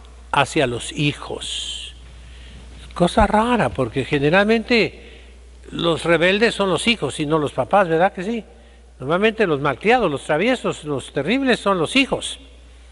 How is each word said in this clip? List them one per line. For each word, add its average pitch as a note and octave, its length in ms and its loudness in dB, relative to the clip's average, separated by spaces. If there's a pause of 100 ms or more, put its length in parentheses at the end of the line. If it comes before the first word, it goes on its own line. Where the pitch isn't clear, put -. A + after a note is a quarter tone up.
(320)
hacia C#3+ 340 2
los A#2+ 280 -6
hijos. - 1000 -6 (1000)
Cosa G3+ 340 2
rara, G#3+ 400 2
porque B2 380 -4
generalmente G3+ 1160 0 (480)
los D#3+ 340 -2
rebeldes F3+ 500 2
son G3 140 0
los E3 180 0
hijos G3 320 -2
y D#3 60 -2
no D3+ 120 2
los D3 140 -2
papás, F3 380 2
¿verdad E3 240 2
que F#3+ 100 -8
sí? A3 220 -6 (520)
Normalmente G3+ 480 0
los D3+ 140 0
malcriados, F#3 500 2
los C#3 140 -4
traviesos, F3+ 640 -2
los C#3+ 260 -6
terribles A3+ 480 0
son G3 180 0
los D#3+ 200 0
hijos. A#3 420 -2 (520)